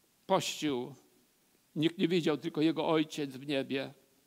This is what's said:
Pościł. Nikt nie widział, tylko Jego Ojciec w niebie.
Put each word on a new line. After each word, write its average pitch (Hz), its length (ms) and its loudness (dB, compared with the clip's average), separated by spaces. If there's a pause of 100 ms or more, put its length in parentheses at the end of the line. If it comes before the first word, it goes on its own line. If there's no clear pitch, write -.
(260)
Pościł. 143 680 0 (840)
Nikt 160 220 0
nie 180 100 2
widział, 156 280 2
tylko 156 240 -4
Jego 156 280 2
Ojciec 156 420 0
w 131 160 -12
niebie. 135 460 -2 (340)